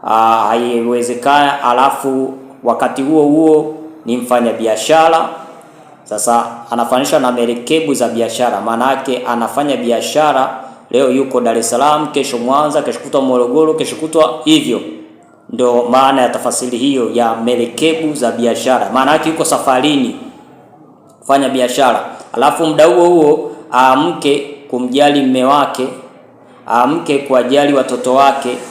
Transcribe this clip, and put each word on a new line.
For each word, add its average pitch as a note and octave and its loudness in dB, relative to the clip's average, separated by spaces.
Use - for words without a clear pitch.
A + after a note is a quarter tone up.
Ah, A2+ 2
haiwezekani, A#2+ 0
alafu C3 0
wakati A#2+ -2
huo D3+ 2
huo D#3 2
ni A#2+ -2
mfanya A#2 0
biashara. D#3 2
Sasa A2+ 0
anafanishwa B2+ 0
na B2+ 0
merikebu A#2+ -2
za A#2+ -2
biashara, A2+ -2
maana A2+ -2
yake C3 -4
anafanya A#2+ -2
biashara, C3 0
leo B2+ 2
yuko C3 0
Dar A#2 0
es A2+ -2
Salaam, D3 0
kesho B2+ -4
Mwanza, C#3+ 0
kesho B2 -6
kutwa C#3 -2
Morogoro, C3 2
kesho B2+ -4
kutwa D#3 0
hivyo. C3 2
Ndo A#2+ 2
maana C3+ 4
ya A#2+ 2
tafasiri A#2+ -4
hiyo C3 0
ya A#2 0
merikebu C#3 -2
za A#2+ -2
biashara. A#2 0
Maana C3+ 2
yake D#3 0
yuko D#3+ -2
safarini C3+ 0
kufanya C3+ 0
biashara. B2 0
Alafu D3 0
muda D3+ 4
huo F3 4
huo D#3 2
aamke C#3+ 0
kumjali C#3 2
mme B2+ 2
wake, C3+ 0
aamke C#3 0
kuwajali C#3 0
watoto B2+ -2
wake. C3+ 2